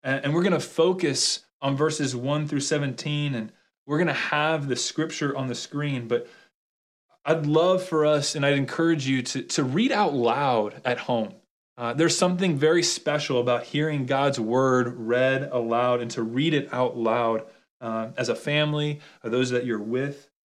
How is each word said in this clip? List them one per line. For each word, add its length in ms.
And, 220
and 80
we're 100
gonna 160
focus 840
on 140
verses 400
one 320
through 120
seventeen, 760
and 180
we're 120
gonna 160
have 540
the 80
scripture 600
on 120
the 80
screen. 520
But 200
I'd 200
love 380
for 220
us, 300
and 100
I'd 120
encourage 500
you 140
to, 220
to 200
read 280
out 220
loud 720
at 120
home. 380
Uh, 160
there's 240
something 400
very 260
special 560
about 240
hearing 420
God's 340
word 580
read 540
aloud 500
and 100
to 120
read 300
it 200
out 240
loud, 480
uh, 380
as 120
a 60
family 640
or 60
those 220
that 140
you're 120
with. 520